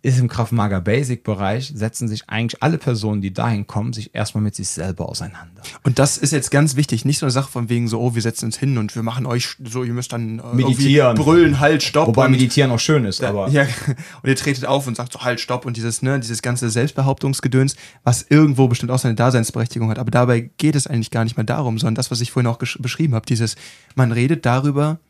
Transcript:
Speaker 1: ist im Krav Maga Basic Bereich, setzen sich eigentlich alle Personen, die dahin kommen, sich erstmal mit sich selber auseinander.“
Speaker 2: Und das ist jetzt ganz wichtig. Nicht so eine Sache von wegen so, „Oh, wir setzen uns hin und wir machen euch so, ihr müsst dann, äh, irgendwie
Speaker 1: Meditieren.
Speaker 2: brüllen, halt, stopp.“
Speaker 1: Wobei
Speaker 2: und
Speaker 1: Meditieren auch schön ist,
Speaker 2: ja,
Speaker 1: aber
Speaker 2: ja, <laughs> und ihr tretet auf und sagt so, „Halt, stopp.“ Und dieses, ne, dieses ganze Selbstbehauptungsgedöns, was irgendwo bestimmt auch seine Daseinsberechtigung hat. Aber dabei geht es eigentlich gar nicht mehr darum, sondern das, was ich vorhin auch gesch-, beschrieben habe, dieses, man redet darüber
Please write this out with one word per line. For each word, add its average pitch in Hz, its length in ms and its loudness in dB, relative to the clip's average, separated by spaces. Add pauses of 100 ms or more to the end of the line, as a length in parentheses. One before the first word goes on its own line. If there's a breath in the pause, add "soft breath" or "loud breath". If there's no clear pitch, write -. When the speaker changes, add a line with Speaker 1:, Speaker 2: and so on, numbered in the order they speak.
Speaker 1:
ist 127 200 2
im 123 80 2
Krav 113 240 -2
Maga 104 260 0
Basic 120 460 -2
Bereich, 107 500 -4
setzen 113 320 -6
sich 107 240 -6
eigentlich 113 320 -4
alle 156 160 0
Personen, 107 420 -2
die 98 120 -4
dahin 110 340 -2
kommen, 127 260 -4
sich 113 220 -12
erstmal 107 300 -2
mit 104 100 -2
sich - 140 -8
selber 90 400 -6
auseinander.“ - 520 -14 (220 loud breath)
Speaker 2:
Und 127 160 2
das - 200 2
ist 139 120 0
jetzt 143 220 -2
ganz 143 240 4
wichtig. 135 280 0
Nicht 143 140 0
so 156 80 -2
eine 131 60 0
Sache 135 180 -2
von 117 180 -6
wegen 120 200 0
so, 113 120 -2
„Oh, 120 140 0
wir 117 80 -2
setzen 113 220 -4
uns 110 120 -6
hin 135 220 0
und 107 160 -4
wir 117 80 -6
machen 117 240 -4
euch 123 300 -4 (120)
so, 123 140 -6
ihr 120 100 -4
müsst 123 200 -6
dann, 113 260 -6
äh, - 40 -12
irgendwie 123 260 0
Speaker 1:
Meditieren. 135 480 6
Speaker 2:
brüllen, 156 420 6
halt, 147 240 4
stopp.“ 147 240 2
Speaker 1:
Wobei 120 200 4
Speaker 2:
und 131 40 4
Speaker 1:
Meditieren 131 400 4
auch 117 80 0
schön 143 260 2
ist, 98 180 -4
Speaker 2:
ja, 123 80 -2
Speaker 1:
aber 101 180 -2
Speaker 2:
ja, 143 140 4
<laughs> - 600 -6
und 131 60 -2
ihr 135 80 4
tretet 131 300 -4
auf 135 200 0
und 117 100 -4
sagt 120 160 -8
so, - 100 -14
„Halt, 123 180 -2
stopp.“ 123 260 -6
Und 120 100 -6
dieses, 113 240 -4
ne, 131 200 0
dieses 113 220 -8
ganze 123 280 -2
Selbstbehauptungsgedöns, 135 1040 0 (300 loud breath)
was 123 240 0
irgendwo 143 400 6
bestimmt 120 240 -2
auch 131 80 0
seine 117 160 0
Daseinsberechtigung 117 760 0
hat. 107 80 -4
Aber 113 140 -4
dabei 123 360 2 (100)
geht 151 180 2
es 139 100 0
eigentlich 113 240 -2
gar 117 140 0
nicht 113 120 -4
mehr 110 80 0
darum, 120 320 -2
sondern 110 200 0
das, - 160 -4
was 113 80 -4
ich 120 100 -4
vorhin 123 160 0
auch 117 140 -2
gesch-, - 200 -6
beschrieben 123 360 -2
habe, 110 100 -4
dieses, 113 300 -2 (400 loud breath)
man 123 160 4
redet 131 340 0
darüber 143 640 0